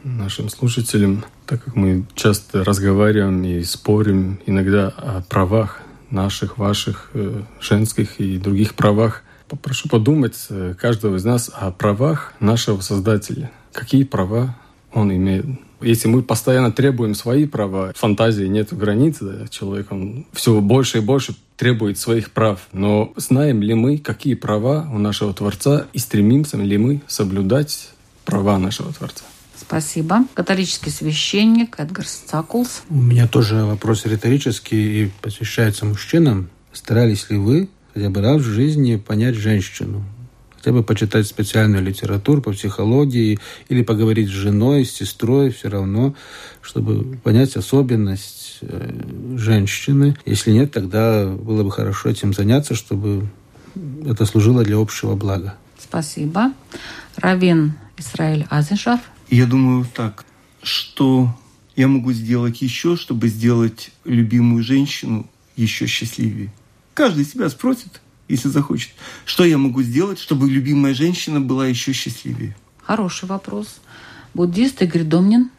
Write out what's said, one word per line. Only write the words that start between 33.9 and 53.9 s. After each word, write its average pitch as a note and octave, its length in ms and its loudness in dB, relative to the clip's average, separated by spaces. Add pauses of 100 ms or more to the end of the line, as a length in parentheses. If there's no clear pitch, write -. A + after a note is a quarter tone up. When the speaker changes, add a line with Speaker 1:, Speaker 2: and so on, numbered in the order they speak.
Speaker 3:
риторический A2 960 0
и G2 80 -2 (100)
посвящается A2 640 -2
мужчинам. G#2 640 2 (240)
Старались A2+ 560 0
ли G#2 80 0
вы C#3 320 2 (240)
хотя G2+ 160 -2
бы G2 120 -2
раз C#3 200 4
в B2+ 40 0
жизни B2 520 2
понять G#2+ 380 0
женщину? G2+ 680 -2 (540)
Хотя - 140 -2
бы B2 120 4
почитать G#2+ 440 0
специальную G#2 560 2
литературу G2+ 580 0
по G#2+ 100 -4
психологии A2 880 0 (280)
или B2 160 2
поговорить A2 460 2
с - 20 -8
женой, G#2 540 2
с - 60 -8
сестрой, B2+ 580 0
всё - 200 -8
равно, G2+ 460 0 (460)
чтобы A2 640 -4
понять B2 340 4
особенность, G#2+ 1040 -2
э, - 760 -10
женщины. A#2+ 760 4 (100)
Если G#2+ 260 0
нет, C3 200 6
тогда G#2+ 540 0
было G#2 380 -2
бы G2 80 0
хорошо G2+ 380 -2
этим G#2 240 0
заняться, A#2 420 2
чтобы G2+ 520 -4 (800)